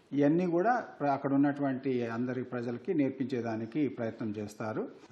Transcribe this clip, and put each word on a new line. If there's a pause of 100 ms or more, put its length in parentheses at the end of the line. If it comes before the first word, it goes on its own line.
(140)
ఇవన్నీ
కూడా
ప్ర-,
అక్కడ
ఉన్నటువంటి
అందరి
ప్రజలకి
నేర్పించేదానికి
ప్రయత్నం
చేస్తారు. (240)